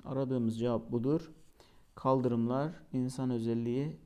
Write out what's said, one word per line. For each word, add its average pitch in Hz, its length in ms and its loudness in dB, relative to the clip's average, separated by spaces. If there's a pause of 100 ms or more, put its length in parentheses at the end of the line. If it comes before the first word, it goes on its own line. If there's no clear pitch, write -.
aradığımız 127 540 0
cevap 117 340 0
budur. 135 400 0 (640)
Kaldırımlar 127 800 2 (200)
insan 127 380 -2
özelliği, 120 760 0